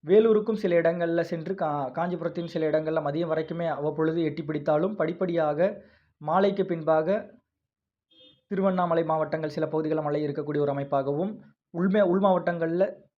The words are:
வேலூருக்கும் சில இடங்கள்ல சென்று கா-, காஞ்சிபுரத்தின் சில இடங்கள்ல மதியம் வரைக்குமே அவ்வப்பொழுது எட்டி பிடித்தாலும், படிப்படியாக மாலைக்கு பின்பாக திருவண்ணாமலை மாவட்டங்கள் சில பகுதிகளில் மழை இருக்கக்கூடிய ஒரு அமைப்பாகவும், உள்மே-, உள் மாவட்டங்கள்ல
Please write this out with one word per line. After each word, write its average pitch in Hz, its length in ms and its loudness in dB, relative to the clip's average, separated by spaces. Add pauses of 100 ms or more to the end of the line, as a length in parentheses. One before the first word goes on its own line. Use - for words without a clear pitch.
வேலூருக்கும் 214 480 4
சில 175 260 2
இடங்கள்ல 170 400 0
சென்று 165 320 -6
கா-, 147 380 -4
காஞ்சிபுரத்தின் 170 540 -4
சில 160 240 -2
இடங்கள்ல 156 340 0
மதியம் 156 280 -2
வரைக்குமே 165 360 -2
அவ்வப்பொழுது 156 560 -2
எட்டி 156 200 -4
பிடித்தாலும், 156 520 0
படிப்படியாக 170 880 0 (340)
மாலைக்கு 190 480 2
பின்பாக 165 640 0 (1200)
திருவண்ணாமலை 180 560 2
மாவட்டங்கள் 156 460 0
சில 156 160 -2
பகுதிகளில் 156 380 -2
மழை 151 220 0
இருக்கக்கூடிய 147 340 -4
ஒரு 143 120 2
அமைப்பாகவும், 143 680 -2 (400)
உள்மே-, 190 240 2
உள் 185 180 4
மாவட்டங்கள்ல 175 720 2 (280)